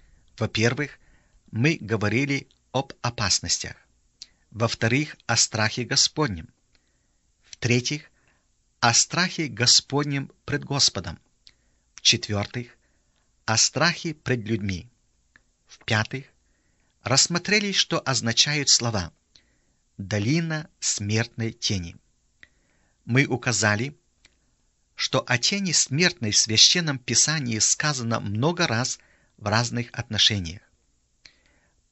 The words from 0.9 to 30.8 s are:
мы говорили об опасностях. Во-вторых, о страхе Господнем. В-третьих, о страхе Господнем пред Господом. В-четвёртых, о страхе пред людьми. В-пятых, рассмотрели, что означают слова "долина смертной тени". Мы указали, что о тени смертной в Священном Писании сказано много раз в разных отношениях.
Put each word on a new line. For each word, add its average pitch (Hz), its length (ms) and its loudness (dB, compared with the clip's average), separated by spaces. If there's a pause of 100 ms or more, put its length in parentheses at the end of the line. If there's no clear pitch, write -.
мы 131 280 2
говорили 113 680 0 (240)
об - 300 -4
опасностях. 92 720 -4 (760)
Во-вторых, 117 680 -2 (100)
о 117 80 0
страхе 110 480 0
Господнем. 104 680 -2 (960)
В-третьих, 123 680 -2 (680)
о 117 140 4
страхе 170 540 0
Господнем 139 840 0 (140)
пред 139 180 -4
Господом. 92 560 -2 (760)
В-четвёртых, 113 840 -2 (680)
о 113 120 2
страхе 160 560 0
пред 123 320 -4
людьми. 98 420 -4 (760)
В-пятых, - 600 -4 (760)
рассмотрели, 180 680 0
что - 280 0
означают 131 720 0
слова 107 420 0 (840)
"долина 143 720 -2 (100)
смертной 110 760 -2
тени". 90 440 -6 (1080)
Мы 131 200 4
указали, 117 720 0 (960)
что - 340 -2
о 123 120 2
тени 196 320 -2
смертной 143 600 0
в - 60 2
Священном 139 600 4
Писании 123 580 0
сказано 120 640 0
много 139 480 0
раз 120 320 -2 (380)
в 101 100 -10
разных 117 440 0
отношениях. 101 680 -2 (1300)